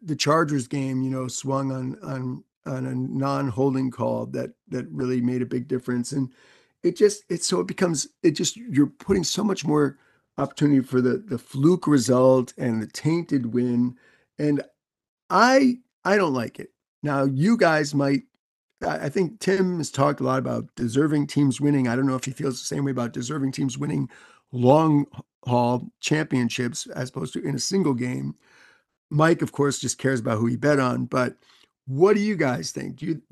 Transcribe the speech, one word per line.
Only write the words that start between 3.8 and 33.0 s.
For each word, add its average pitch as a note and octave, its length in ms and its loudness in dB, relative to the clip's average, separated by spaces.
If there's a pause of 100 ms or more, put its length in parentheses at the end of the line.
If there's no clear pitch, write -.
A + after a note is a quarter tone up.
call A#2 340 -4
that, B2+ 280 -8 (160)
that B2+ 200 -8
really B2+ 300 -2
made B2 200 -2
a A#2+ 60 -2
big B2+ 220 -6
difference. B2 420 -4
And C3+ 220 -4 (500)
it F3 140 0
just, G3+ 320 2
it's, E3+ 180 -4
so F3+ 140 0
it F3+ 80 -4
becomes, F3 400 -2 (160)
it D#3+ 80 6
just, - 240 -4
you're G3+ 320 2
putting G3 340 -2
so F#3+ 220 -2
much G3 200 -2
more D3 340 0 (380)
opportunity C#3+ 440 2
for B2+ 200 0
the, B2 180 2
the C#3+ 200 -8
fluke E3 480 2
result B2+ 720 4
and A2+ 240 -2
the A2+ 60 -8
tainted D3 640 -2
win. B2 420 0 (440)
And D3 220 0 (680)
I, B3 480 4 (260)
I G3 120 2
don't F3 180 2
like A#2+ 260 -6
it. - 100 -16 (320)
Now, C#3 220 0
you D3 320 2
guys D#3 360 2
might, C#3 300 0 (640)
I, D#3+ 200 -4
I - 20 -2
think F#3+ 320 -2
Tim F#3 380 0
has C#3+ 120 -4
talked D3 300 0
a C3+ 40 -2
lot C3 140 0
about B2 380 -4
deserving C#3+ 500 0
teams C#3 340 2
winning. C#3+ 280 2
I A#2 80 0
don't C#3 100 0
know C3 80 0
if B2+ 100 -6
he C#3 60 -6
feels C3 300 -6
the - 60 -12
same D3 180 -4
way C#3 80 -2
about A#2+ 200 -4
deserving C#3 380 -4
teams C3+ 260 -4
winning C#3+ 320 -4 (440)
long C#3+ 600 6
h-, - 100 -16 (220)
haul A#2+ 540 0
championships B2+ 880 -2
as B2+ 220 -8
opposed B2+ 240 -10
to - 120 -8
in C#3+ 120 -4
a - 20 -6
single D#3+ 360 0
game. C3 420 -6 (720)
Mike, D#3+ 320 2
of C3 80 -4
course, C#3+ 300 -2
just - 180 -6
cares C3 220 0
about A2+ 180 -2
who A#2 80 0
he B2 80 0
bet C#3+ 240 2
on. B2 280 0
But B2 300 -2 (500)
what E3 280 4
do G3+ 60 2
you G#3 160 0
guys C#3 340 -2
think? C#3 260 -10
Do - 100 -10